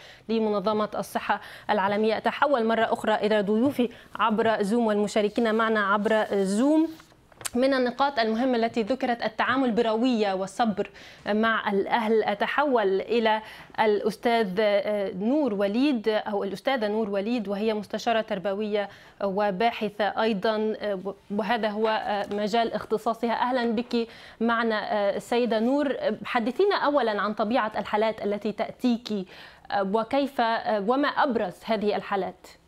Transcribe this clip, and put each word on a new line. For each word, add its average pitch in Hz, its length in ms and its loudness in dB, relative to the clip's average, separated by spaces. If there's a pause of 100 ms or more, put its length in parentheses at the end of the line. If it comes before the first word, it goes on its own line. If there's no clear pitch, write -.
(300)
لمنظمة 214 680 0
الصحة - 460 -4 (280)
العالمية. 208 480 2
أتحول 233 480 2
مرة 226 280 2
أخرى 220 220 0
إلى 214 260 2
ضيوفي 226 480 2 (260)
عبر 220 480 2
زوم 226 240 2
والمشاركين 214 680 2
معنا 226 240 2 (140)
عبر 214 400 2
زوم. 262 600 2 (600)
من 262 180 2
النقاط 262 460 0
المهمة 226 380 2
التي 233 240 0
ذكرت 240 420 -2
التعامل 233 480 0
بروية 220 640 2
وصبر 196 560 -2 (380)
مع 214 440 0
الأهل. 220 520 2
أتحول 208 800 0
إلى 220 400 0 (380)
الأستاذ، 220 680 2 (120)
آه، 208 520 0
نور 233 420 0
وليد 214 560 0
أو 208 340 -2
الأستاذة 214 440 -2
نور 214 220 -2
وليد، 202 380 -2
وهي 202 260 -2
مستشارة 214 480 -2
تربوية 202 680 -2 (340)
وباحثة 208 840 0 (160)
أيضا، 214 580 0
آه، 202 200 -4 (320)
وهذا 214 380 -2
هو، 214 180 -2
آه، 208 480 -2
مجال 214 380 0
اختصاصها. 226 680 -2
أهلا 240 300 0
بك 233 360 -2 (340)
معنا، 226 520 0
آه، 202 240 0
السيدة 233 420 0
نور. 269 360 2 (300)
حدثينا 254 500 0
أولا 233 460 2
عن 208 120 0
طبيعة 214 440 0
الحالات 214 480 -2
التي 202 260 -2
تأتيك، 226 600 -2 (600)
آه، 202 120 2 (100)
وكيف، 247 480 0
آه، 226 460 0
وما 269 200 2
أبرز 220 460 0 (120)
هذه 208 300 0
الحالات؟ 190 520 -4 (200)